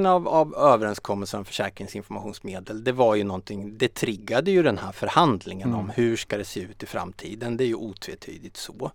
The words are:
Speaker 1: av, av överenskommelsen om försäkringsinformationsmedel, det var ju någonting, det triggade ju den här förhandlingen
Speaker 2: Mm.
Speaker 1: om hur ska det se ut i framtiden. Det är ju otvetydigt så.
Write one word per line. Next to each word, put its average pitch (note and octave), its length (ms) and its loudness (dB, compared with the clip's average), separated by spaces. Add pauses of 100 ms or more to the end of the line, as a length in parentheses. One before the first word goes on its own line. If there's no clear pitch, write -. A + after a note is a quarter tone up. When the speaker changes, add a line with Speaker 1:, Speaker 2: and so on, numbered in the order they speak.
Speaker 1:
av, F3+ 220 4
av D#3 260 4
överenskommelsen G#2+ 840 4
om G2 60 -8
försäkringsinformationsmedel, G2+ 1400 -8
det B2+ 80 2
var B2 220 6
ju G#2 100 2
någonting, G2+ 540 -6
det B2+ 160 0
triggade A2+ 560 -2
ju F#3 120 6
den A#2+ 160 4
här F#2+ 140 -8
förhandlingen G2+ 760 0
Speaker 2:
Mm. A2+ 120 0
Speaker 1:
om G2+ 140 -6
hur A#2 220 2
ska - 200 -6
det G2+ 80 -6
se - 160 -8
ut - 220 -12
i G#2+ 40 -10
framtiden. G#2+ 720 -8
Det B2+ 80 2
är - 20 2
ju A2+ 80 0
otvetydigt - 840 -12
så. - 380 -10